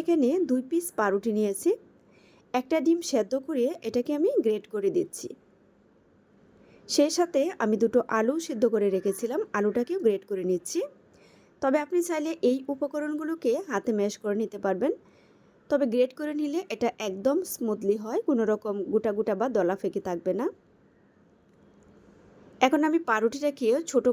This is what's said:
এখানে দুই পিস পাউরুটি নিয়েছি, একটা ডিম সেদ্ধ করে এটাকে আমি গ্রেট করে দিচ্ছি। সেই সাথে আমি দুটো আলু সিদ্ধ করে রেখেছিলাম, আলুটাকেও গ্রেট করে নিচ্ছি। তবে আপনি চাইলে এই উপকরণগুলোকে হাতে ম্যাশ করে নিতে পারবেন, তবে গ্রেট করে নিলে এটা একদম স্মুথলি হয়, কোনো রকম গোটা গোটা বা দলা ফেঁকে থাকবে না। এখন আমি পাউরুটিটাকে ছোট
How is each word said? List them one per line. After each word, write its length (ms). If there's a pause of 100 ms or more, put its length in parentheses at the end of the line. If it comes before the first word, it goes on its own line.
এখানে 280 (200)
দুই 200
পিস 160 (140)
পাউরুটি 400
নিয়েছি, 300 (840)
একটা 320
ডিম 140 (120)
সেদ্ধ 220 (140)
করে 180 (220)
এটাকে 320
আমি 100 (140)
গ্রেট 300
করে 240
দিচ্ছি। 320 (1600)
সেই 280
সাথে 240 (220)
আমি 200
দুটো 160 (180)
আলু 180 (120)
সিদ্ধ 160 (100)
করে 220
রেখেছিলাম, 440 (180)
আলুটাকেও 480
গ্রেট 240
করে 220
নিচ্ছি। 280 (840)
তবে 240
আপনি 140 (100)
চাইলে 220 (180)
এই 80 (160)
উপকরণগুলোকে 800 (180)
হাতে 300
ম্যাশ 140 (100)
করে 200
নিতে 220
পারবেন, 280 (760)
তবে 240
গ্রেট 260
করে 220
নিলে 180 (140)
এটা 160 (180)
একদম 300 (160)
স্মুথলি 500
হয়, 160 (100)
কোনো 220
রকম 240 (180)
গোটা 240
গোটা 220
বা 80 (100)
দলা 240
ফেঁকে 260
থাকবে 320
না। 60 (2250)
এখন 260
আমি 120 (100)
পাউরুটিটাকে 580 (240)
ছোট 220